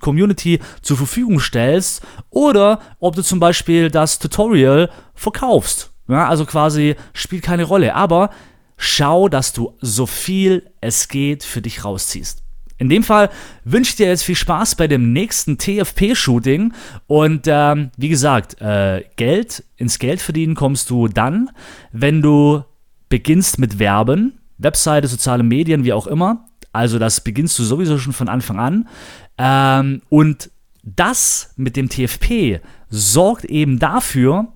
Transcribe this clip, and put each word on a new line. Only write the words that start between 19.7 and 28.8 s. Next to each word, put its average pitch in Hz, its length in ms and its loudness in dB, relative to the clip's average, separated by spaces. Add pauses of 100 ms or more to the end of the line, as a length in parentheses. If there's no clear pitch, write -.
ins 123 220 -4
Geld 151 240 -4
verdienen 160 320 -2
kommst 139 340 -2
du 120 180 0
dann, 143 440 -2 (420)
wenn 143 300 2
du 147 420 4 (460)
beginnst 160 480 2
mit 107 200 0
Werben, 117 640 2 (160)
Webseite, 151 520 0
soziale 123 340 -2
Medien, 143 420 2
wie 120 80 2
auch 107 140 -2
immer. 185 400 -2 (260)
Also 117 260 0
das 113 220 0
beginnst 139 380 -2
du 120 60 0
sowieso 147 340 0
schon 131 160 -6
von 123 160 -4
Anfang 131 280 -4
an. 165 300 -2 (480)